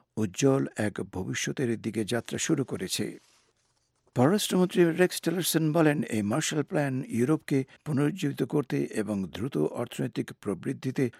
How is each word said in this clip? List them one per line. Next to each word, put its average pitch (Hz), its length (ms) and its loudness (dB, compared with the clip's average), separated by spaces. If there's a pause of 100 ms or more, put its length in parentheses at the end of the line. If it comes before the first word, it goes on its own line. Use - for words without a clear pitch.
(180)
উজ্জ্বল 135 500 2 (100)
এক 104 240 0
ভবিষ্যতের 120 800 -4
দিকে 107 240 -4
যাত্রা 120 320 -4
শুরু - 260 0
করেছে। - 560 -6 (960)
পররাষ্ট্রমন্ত্রী 180 720 4
রেক্স 170 360 2
টিলারসন 160 500 0
বলেন, 151 320 4
এই 110 180 -2
মার্শাল 143 420 0
প্ল্যান 139 440 -2
ইউরোপকে 135 560 0 (220)
পুনরুজ্জীবিত 147 580 0
করতে 143 480 -2
এবং 98 360 -2
দ্রুত 110 300 -4
অর্থনৈতিক 135 760 -4
প্রবৃদ্ধিতে 131 760 -4 (100)